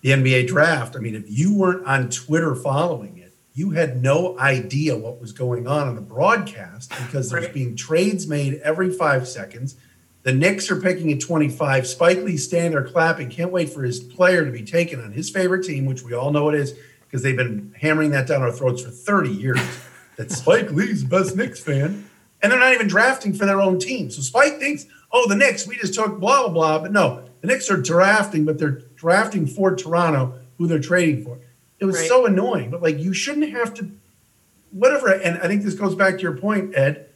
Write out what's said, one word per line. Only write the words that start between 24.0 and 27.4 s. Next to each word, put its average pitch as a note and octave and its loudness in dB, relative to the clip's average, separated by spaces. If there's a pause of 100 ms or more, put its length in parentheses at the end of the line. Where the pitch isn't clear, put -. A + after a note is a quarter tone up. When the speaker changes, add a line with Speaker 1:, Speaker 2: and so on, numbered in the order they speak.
Speaker 1:
So C#3+ -10
Spike C#4+ 2
thinks, C#4+ -4 (260)
"Oh, A#3+ 4
the G3+ 2
Knicks, C4 4
we A3 -12
just G3 -4
took G#3+ -2
blah, B3+ 4
blah, A3 0
blah." D#3+ 4
But E3+ -6
no, E3+ 2 (180)